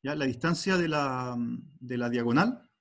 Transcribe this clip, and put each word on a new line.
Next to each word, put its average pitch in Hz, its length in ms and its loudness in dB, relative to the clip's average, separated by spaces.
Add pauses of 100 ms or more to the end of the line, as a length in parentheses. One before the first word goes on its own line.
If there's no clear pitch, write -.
¿ya? 143 120 -2
La 151 100 0
distancia 170 540 0
de 170 100 2
la, 127 480 0 (420)
de 123 200 -6
la 123 100 0
diagonal 123 640 2 (100)